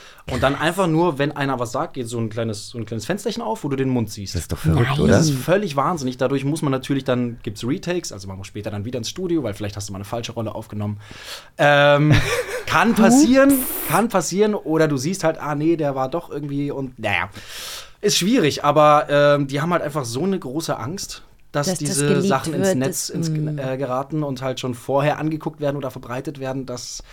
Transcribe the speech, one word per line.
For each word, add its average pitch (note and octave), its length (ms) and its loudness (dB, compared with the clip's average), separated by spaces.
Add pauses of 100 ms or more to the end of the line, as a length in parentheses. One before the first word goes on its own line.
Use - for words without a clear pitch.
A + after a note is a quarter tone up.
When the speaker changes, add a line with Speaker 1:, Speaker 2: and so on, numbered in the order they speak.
(320)
Speaker 1:
Und B2 140 0
dann C#3 100 4
einfach E3+ 320 0
nur, D#3+ 320 2
wenn C#3+ 140 0
einer C#3 260 -2
was A#2 140 -4
sagt, D3+ 220 -4
geht B2 120 -6
so A#2 140 -4
ein A2+ 80 -2
kleines, G#2+ 400 -6
so B2 100 -12
ein A2 80 -8
kleines A2 180 -6
Fensterchen G3+ 380 -4
auf, A3+ 220 -4
wo D3 40 -2
du C3+ 60 -2
den C3+ 140 0
Mund B2 220 0
siehst. F#2+ 260 -8
Speaker 2:
Das E2 60 -2
ist - 100 -8
doch - 60 -2
verrückt, C#3 320 4
Speaker 3:
Nein. C#3+ 100 0
Speaker 2:
oder? - 140 6
Speaker 1:
Das E3+ 140 6
ist C#3 80 2
völlig E3 380 0
wahnsinnig. C#3 440 -2
Dadurch C3+ 260 0
muss D3+ 180 -2
man D3 80 2
natürlich C3+ 320 0
dann, B2 400 0
gibt's - 240 -6
Retakes, F3 460 -4
also G2 160 -12
man F#2+ 100 -8
muss G2 80 -12
später G#2 240 -8
dann G#2 140 -6
wieder B2 140 -6
ins A2+ 120 -6
Studio, E3+ 320 -2
weil G#2 120 -2
vielleicht G2+ 220 -6
hast G2 120 -8
du G2+ 40 -12
mal F#2+ 40 -8
eine G2 80 -10
falsche A#2+ 260 -6
Rolle A2+ 240 -6
aufgenommen. G#2 460 -6 (580)
Ähm, D3 540 6 (280)
Speaker 3:
<laughs> - 260 -6
Speaker 1:
kann G3 280 4
passieren, C4+ 600 6 (340)
kann G3 200 2
passieren. G3+ 460 2
Oder D#3 320 2
du D3+ 100 2
siehst D#3+ 280 -2
halt, D#3+ 180 0
ah C#3+ 140 -4
nee, D#3+ 180 2
der C#3+ 220 0
war C3 120 0
doch E3+ 220 -6
irgendwie C#3+ 400 -4
und, C3+ 300 -8
naja. F#2+ 280 0 (760)
Ist G#3 140 2
schwierig, F3 480 2
aber, D3+ 460 6
ähm, C#3+ 360 4
die C#3 140 -4
haben E3+ 140 0
halt E3 80 0
einfach C#3+ 240 -4
so A#2 180 -4
eine F#3+ 140 0
große C#3+ 360 -4
Angst, - 480 -8 (300)
dass C#3+ 140 0
Speaker 3:
Dass F#3 140 -2
das D3 60 -2
Speaker 1:
diese C#3+ 220 0
Speaker 3:
geleakt D3 200 2
Speaker 1:
Sachen D3 260 0
ins G3 140 2
Speaker 3:
wird, F#3 100 2
Speaker 1:
Netz C3+ 300 -2
Speaker 3:
das, - 20 -14
Speaker 1:
ins, E3+ 180 -2
Speaker 3:
mm. D3+ 300 -4
Speaker 1:
äh, C3 180 -4
geraten C3+ 460 -2
und C#3 180 -4
halt C3 180 -4
schon B2+ 140 -4
vorher C#3 460 0
angeguckt D#3 420 -4
werden C#3+ 160 -2
oder C3+ 140 -6
verbreitet C#3 500 -10
werden, C3 240 -6
dass B2 380 -12 (100)